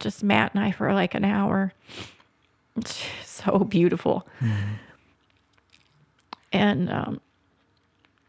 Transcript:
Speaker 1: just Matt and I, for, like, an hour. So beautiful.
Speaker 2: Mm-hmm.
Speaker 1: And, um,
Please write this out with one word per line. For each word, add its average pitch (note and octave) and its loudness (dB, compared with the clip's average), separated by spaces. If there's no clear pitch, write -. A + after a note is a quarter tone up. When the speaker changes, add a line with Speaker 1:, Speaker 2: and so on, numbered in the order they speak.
Speaker 1:
just - -6
Matt G#3 4
and G3+ 0
I, G#3 2
for, G3+ 0
like, F#3 2
an G3+ 0
hour. G3 0
So - 0
beautiful. F3+ 2
Speaker 2:
Mm-hmm. G#2 0
Speaker 1:
And, G3+ 2
um, - -4